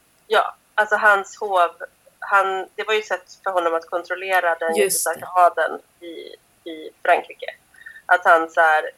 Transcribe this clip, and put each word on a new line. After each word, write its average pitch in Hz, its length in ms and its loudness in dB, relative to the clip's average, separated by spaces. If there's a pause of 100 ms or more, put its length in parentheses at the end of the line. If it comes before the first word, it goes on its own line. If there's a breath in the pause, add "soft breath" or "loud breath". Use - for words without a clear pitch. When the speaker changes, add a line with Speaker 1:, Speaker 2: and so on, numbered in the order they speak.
(260)
Speaker 1:
Ja, - 280 0 (200)
alltså 208 220 0
hans 208 400 2
hov, 180 340 0 (480)
han, 190 560 -2
det 208 100 -10
var 214 100 -2
ju 214 60 0
ett 214 60 -8
sätt - 380 -8
för 196 60 -4
honom 170 240 0
att 165 160 -8
kontrollera 175 640 -2
den 165 220 -4
Speaker 2:
Just - 20 2
Speaker 1:
jättestarka 175 420 -2
Speaker 2:
det. 175 220 0
Speaker 1:
adeln 165 380 2 (200)
i, 165 340 -16 (360)
i 156 200 -16 (140)
Frankrike. - 420 -2 (600 loud breath)
Att 180 180 2
han 165 260 4
så 175 100 0
här 156 380 2